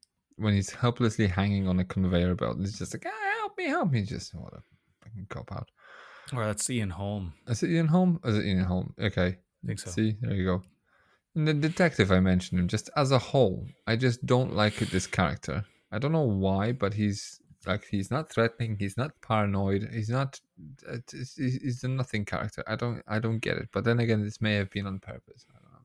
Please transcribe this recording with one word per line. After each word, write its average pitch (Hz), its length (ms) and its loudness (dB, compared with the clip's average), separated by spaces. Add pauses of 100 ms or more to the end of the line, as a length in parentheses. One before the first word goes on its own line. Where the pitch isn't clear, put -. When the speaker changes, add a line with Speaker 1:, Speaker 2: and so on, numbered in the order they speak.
(360)
Speaker 1:
when 107 180 2
he's 98 160 0
helplessly 117 560 2
hanging 98 400 2
on 92 140 2
a 90 40 2
conveyor 90 520 2
belt. 58 220 -2
And 92 80 -2
it's 101 120 -8
just 90 160 -8
like, - 120 -10
"Ah, 427 340 -4
help 415 180 -8
me, 370 80 -4
help 285 240 0
me." 117 120 2
Just, - 320 -8
what 71 200 -14
a - 80 -18 (400)
fucking 101 260 -14
cop - 220 -12
out. - 200 -10 (640)
Speaker 2:
Or 120 140 -2
that's 107 240 -4
Ian 110 200 -2
Holm. 98 420 -6 (160)
Speaker 1:
Is 117 160 -2
it 160 60 2
Ian 165 180 4
Holm? 175 360 4
Is 107 140 4
it - 80 0
Ian 92 180 2
Holm? 90 360 -2
Okay. 92 380 0 (260)
Speaker 2:
I - 20 -8
think 110 140 -6
so. 95 100 -10
Speaker 1:
See, 107 320 2
there 113 120 -2
you 95 100 0
go. 92 180 2 (720)
And 156 140 2
the 156 60 4
detective 151 580 4
I 92 80 8
mentioned 92 400 2
him, 87 80 2
just 107 280 -2
as 139 140 2
a 135 80 6
whole, 113 480 2 (220)
I 113 80 2
just 123 280 2
don't 127 300 2
like 104 220 2
this 95 320 0
character. 80 560 -2 (260)
I 107 80 -4
don't 139 140 -2
know 160 100 2 (240)
why, 95 260 2
but 104 220 -2
he's, 104 460 -2 (260)
like, 95 240 -2
he's 95 200 -2
not 156 200 -4
threatening, 113 480 0
he's 98 200 -4
not 139 140 -4 (100)
paranoid, 98 680 0
he's 113 180 -4
not, 135 280 -2 (520)
uh, - 80 -8 (120)
he's, 131 240 -12 (280)
he's 127 220 -6
a 127 40 -4
nothing 127 380 -2
character. - 400 -6
I 110 100 -4
don't, 120 320 -4
I 110 100 0
don't 113 200 0
get - 180 -2
it. - 160 -6
But 101 120 -2
then 117 160 4
again, 113 220 2
this 104 200 -4
may 107 140 2
have 98 140 0
been 101 160 -6
on 95 120 -6
purpose. - 500 -18
I - 140 -20
don't - 100 -20
know, - 120 -20